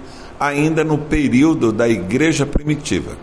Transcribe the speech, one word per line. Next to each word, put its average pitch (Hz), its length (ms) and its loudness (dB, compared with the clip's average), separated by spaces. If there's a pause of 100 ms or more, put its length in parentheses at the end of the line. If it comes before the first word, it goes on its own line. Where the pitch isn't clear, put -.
(380)
ainda 151 460 0
no 156 140 0
período 139 760 2
da 117 160 2
igreja 123 580 0
primitiva. 147 640 -2 (100)